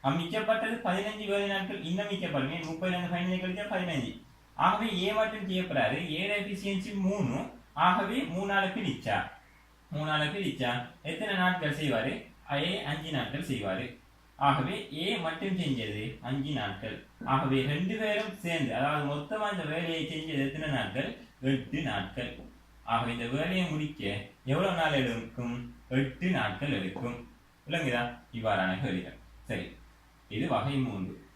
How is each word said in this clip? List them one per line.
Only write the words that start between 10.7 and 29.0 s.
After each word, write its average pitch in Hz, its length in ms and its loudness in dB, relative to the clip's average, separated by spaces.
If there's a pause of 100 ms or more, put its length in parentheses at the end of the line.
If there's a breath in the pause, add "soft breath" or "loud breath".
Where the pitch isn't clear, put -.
எத்தனை 196 320 -4
நாட்கள் 180 420 2
செய்வாரு? 131 360 2 (400)
ஏ 175 320 0
அஞ்சு 151 280 -4
நாட்கள் 131 360 -2
செய்வாரு. 95 500 -2 (380)
ஆகவே 139 560 2
ஏ 185 240 0
மட்டும் 180 420 0
செஞ்சது 113 600 -2
அஞ்சு 139 320 -2
நாட்கள். 104 540 -4 (180)
ஆகவே 135 380 4
ரெண்டு 165 340 2
பேரும் 214 420 0
சேர்ந்து, 156 360 0
அதாவது 143 400 2
மொத்தமா 208 380 -2
இந்த 175 120 -2
வேலையை 165 400 0
செஞ்சது 156 420 0
எத்தனை 151 220 -4
நாட்கள்? 113 480 -2 (240 loud breath)
எட்டு 135 420 0
நாட்கள். 107 560 -4 (460)
ஆகவே 117 280 2
இந்த 120 140 -2
வேலையை 165 440 2
முடிக்க 139 560 -2 (180)
எவ்வளவு 170 320 2
நாள் 156 160 4
எடுக்கும்? 120 840 0 (140)
எட்டு 135 420 2
நாட்கள் 131 420 0
எடுக்கும். 117 560 -4 (400)
விளங்குதா? 123 500 0 (140)
இவ்வாறான 98 480 2
கேள்விகள். 92 360 -2 (300)